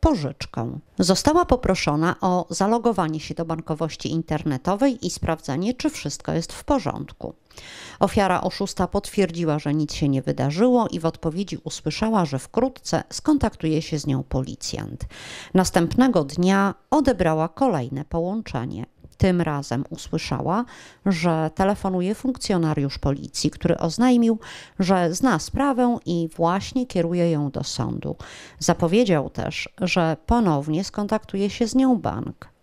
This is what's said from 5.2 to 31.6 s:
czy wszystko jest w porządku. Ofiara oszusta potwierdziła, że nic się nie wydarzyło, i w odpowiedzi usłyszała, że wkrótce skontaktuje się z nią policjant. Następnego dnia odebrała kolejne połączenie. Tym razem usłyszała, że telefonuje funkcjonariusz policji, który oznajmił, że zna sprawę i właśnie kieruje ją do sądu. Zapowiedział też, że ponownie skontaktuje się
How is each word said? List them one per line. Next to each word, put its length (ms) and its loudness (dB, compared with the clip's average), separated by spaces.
czy 160 -2
wszystko 420 -6
jest 200 -2
w 120 -14
porządku. 680 -4
Ofiara 400 2
oszusta 460 -2
potwierdziła, 720 0
że 160 -2
nic 180 0
się 160 0
nie 140 2
wydarzyło, 680 2
i 120 -4
w 60 -2
odpowiedzi 580 -4
usłyszała, 600 -2
że 140 -4
wkrótce 720 -2
skontaktuje 720 0
się 160 -4
z 80 -6
nią 160 0
policjant. 840 -6
Następnego 680 4
dnia 500 2
odebrała 580 2
kolejne 560 -2
połączenie. 840 -4
Tym 220 4
razem 500 -2
usłyszała, 720 -4
że 480 2
telefonuje 600 0
funkcjonariusz 840 0
policji, 520 -2
który 280 0
oznajmił, 600 4
że 360 4
zna 240 2
sprawę 680 0
i 300 0
właśnie 500 0
kieruje 440 2
ją 200 0
do 140 -6
sądu. 520 -4
Zapowiedział 720 2
też, 380 -6
że 360 0
ponownie 580 2
skontaktuje 680 -4
się 160 0